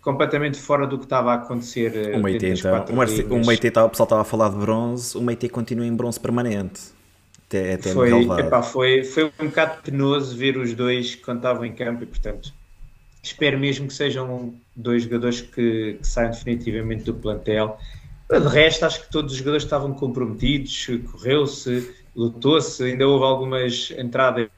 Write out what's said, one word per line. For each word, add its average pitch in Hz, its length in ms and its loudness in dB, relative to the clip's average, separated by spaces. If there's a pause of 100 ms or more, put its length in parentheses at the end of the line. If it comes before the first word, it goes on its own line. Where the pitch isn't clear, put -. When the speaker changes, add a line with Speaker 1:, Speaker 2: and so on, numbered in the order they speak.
Speaker 1:
completamente 147 560 0
fora 139 300 0
do 135 100 -4
que - 60 -10
estava 123 280 2
a - 40 4
acontecer, 117 600 -4
eh, 104 200 -2
Speaker 2:
O 107 60 2
Meite, 95 180 0
Speaker 1:
dentro 92 100 0
das 92 80 0
Speaker 2:
então, 95 140 0
Speaker 1:
quatro 95 220 0
Speaker 2:
o - 20 2
Marce-, 110 260 2
o - 60 -4
Speaker 1:
linhas. 117 180 2
Speaker 2:
Meite 117 240 4
tava, 113 160 6
o 110 40 4
pessoal - 160 2
estava 107 160 4
a - 20 2
falar 110 260 2
de 101 60 -4
bronze, 117 600 -2
o 101 60 -4
Meite 120 260 -2
continua 120 380 -4
em 117 80 0
bronze 117 240 -2
permanente. 110 640 -2 (680)
Até, 95 280 -2
até 92 180 -4
Speaker 1:
Foi, 123 180 4
Speaker 2:
relevado. 117 300 4
Speaker 1:
epá, 120 220 2
foi, 131 420 2
foi 156 340 0
um 156 80 -4
bocado 160 360 0
penoso 139 540 0
ver 131 200 0
os 120 180 -2
dois 123 400 -2
quando - 240 -8
estavam 120 260 0
em 110 80 -8
campo 120 300 -6
e, - 40 -10
portanto, - 460 -6 (720)
espero 139 360 -2
mesmo 139 280 -2
que - 80 -10
sejam 127 600 -4 (200)
dois 120 300 0
jogadores 120 380 -2
que, 113 580 -2
que - 60 -2
saiam 117 240 0
definitivamente 117 720 -4
do 113 100 -4
plantel. 107 640 -2 (500)
De 143 200 4
resto, 156 360 6
acho - 200 -2
que - 60 -20
todos 143 220 -2
os 131 60 -6
jogadores 147 260 0
estavam 139 280 -2
comprometidos, 131 960 -4 (240)
correu-se, 127 840 -2 (220)
lutou-se, 120 680 2
ainda 127 240 2
houve 139 180 6
algumas 131 760 0
entradas 123 600 2